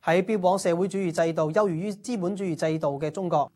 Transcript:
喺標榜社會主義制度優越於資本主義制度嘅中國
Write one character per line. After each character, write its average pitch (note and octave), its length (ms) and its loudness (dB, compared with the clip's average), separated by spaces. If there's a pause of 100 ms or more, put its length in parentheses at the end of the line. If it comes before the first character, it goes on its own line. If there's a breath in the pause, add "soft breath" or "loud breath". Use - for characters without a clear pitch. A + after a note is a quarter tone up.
喺 F3 180 4
標 G#3+ 180 0
榜 F#3 200 2
社 E3+ 160 2
會 F#3 140 0
主 F#3+ 80 -4
義 F#3+ 120 0
制 E3 220 0
度 D#3+ 220 0
優 G#3+ 160 2
越 E3 60 -2
於 G3 160 -4
資 G#3+ 280 -6
本 F#3 160 -2
主 F#3+ 80 -6
義 F3+ 100 -2
制 D#3+ 260 -2
度 C#3+ 200 -2
嘅 D3+ 100 -2
中 F3+ 200 -6
國 D3+ 260 0